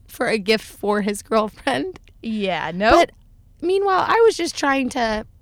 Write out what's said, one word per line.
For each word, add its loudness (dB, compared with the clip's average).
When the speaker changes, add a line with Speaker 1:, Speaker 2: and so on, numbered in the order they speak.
Speaker 1:
for -6
a 0
gift 0
for -2
his -4
girlfriend. -2
Speaker 2:
Yeah, -4
nope. 4
Speaker 1:
But 4
meanwhile, 0
I 2
was 4
just -6
trying 0
to -4